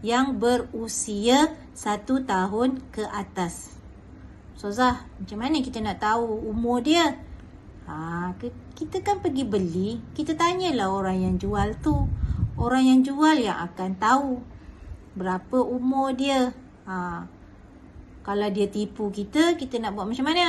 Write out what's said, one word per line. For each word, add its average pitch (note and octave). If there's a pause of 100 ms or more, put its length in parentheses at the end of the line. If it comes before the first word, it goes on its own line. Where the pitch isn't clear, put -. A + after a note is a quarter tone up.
yang B3
berusia A#3 (160)
satu G#3
tahun G#3
ke G#3+
atas. F#3 (840)
Ustazah, B3 (100)
macam G3+
mana C#4
kita -
nak G#3+
tahu A3
umur A#3
dia? D4+ (720)
Ha, E3+
ke-, -
kita D#4+
kan G4
pergi C4+
beli, G3
kita D#4
tanyalah E4
orang F#3+
yang F#3
jual G3+
tu. - (540)
Orang B3
yang C4
jual C#4+
yang G#3
akan F#3
tahu B3+ (760)
berapa F#3
umur C4
dia. C4 (340)
Ha, F3 (1000)
kalau G3+
dia G3+
tipu G#3
kita, D4+
kita B3+
nak G3+
buat G3+
macam C4
mana? F4